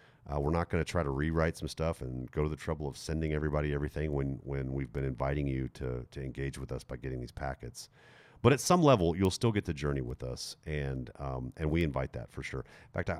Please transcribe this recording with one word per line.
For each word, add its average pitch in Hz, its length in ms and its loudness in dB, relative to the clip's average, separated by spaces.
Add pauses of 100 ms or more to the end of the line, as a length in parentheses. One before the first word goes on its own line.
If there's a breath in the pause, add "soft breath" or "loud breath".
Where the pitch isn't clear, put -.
(340 soft breath)
Uh, 73 80 0
we're 73 100 2
not 85 180 2
gonna 82 140 2
try 85 200 0
to 71 60 0
rewrite 80 480 2
some 76 120 -4
stuff 80 320 -2
and 64 300 -6
go 76 120 2
to 76 60 2
the 76 60 -4
trouble 76 320 -4
of 65 100 -8
sending 78 360 -2
everybody 76 400 2
everything 73 400 -2
when, 69 300 0
when 67 300 -2
we've 67 180 -4
been 67 140 -2
inviting 67 420 0
you 65 220 0
to, 62 420 -6
to 71 100 -10
engage 67 360 -6
with 69 160 -8
us 123 100 -6
by 64 140 -10
getting - 240 -6
these - 100 -10
packets. - 580 -8 (520 loud breath)
But 131 120 8
at 131 60 2
some 180 240 6
level, 90 340 8
you'll 92 140 4
still 117 200 2
get 101 140 0
to 85 80 -2
journey 71 280 0
with 62 220 -8
us, - 420 -8
and, 69 520 -4
um, 65 400 -6
and 76 140 0
we 85 120 4
invite 69 300 -2
that 60 180 -8
for 65 120 -10
sure. - 160 -6 (260 loud breath)
In - 80 -20
fact, 87 160 -2
I, 85 100 -2